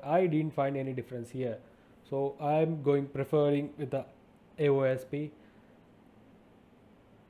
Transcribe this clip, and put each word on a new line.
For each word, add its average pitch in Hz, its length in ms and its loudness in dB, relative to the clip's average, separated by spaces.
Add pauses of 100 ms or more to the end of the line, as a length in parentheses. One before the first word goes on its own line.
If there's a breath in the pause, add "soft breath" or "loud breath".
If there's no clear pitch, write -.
I 175 220 4
didn't 156 260 0
find 139 240 0
any 131 160 -4
difference 120 360 -8
here. 123 280 -4 (520 loud breath)
So 139 300 -4
I'm 156 440 2
going 143 240 2
preferring 143 720 2
with 139 140 -6
the 135 140 -4 (540)
A 147 100 4
O 139 120 4
S 131 220 2
P. 147 280 -6 (2000 loud breath)